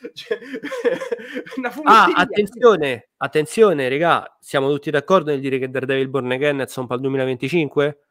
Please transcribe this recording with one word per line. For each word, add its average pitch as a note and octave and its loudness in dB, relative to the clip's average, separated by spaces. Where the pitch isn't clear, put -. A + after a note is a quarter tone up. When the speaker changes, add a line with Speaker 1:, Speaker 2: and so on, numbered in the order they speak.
Speaker 1:
<laughs> B3 -14
Cioè, G#3+ -6
<laughs> A4+ -8
una B3 -6
Speaker 2:
Ah, A3 -4
Speaker 1:
fumetteria. A#3 6
Speaker 2:
attenzione, F#3 2
attenzione, D3+ 2
regà, C#3+ 0
siamo C#3 -2
tutti C#3+ -4
d'accordo D3 2
nel C#3 -2
dire C3+ -2
che C3 -4
Daredevil C3 -2
Born C3 -2
Again C#3 0
è B2 -4
zompa B2+ -6
al B2+ -4
duemilaventicinque? C#3 -2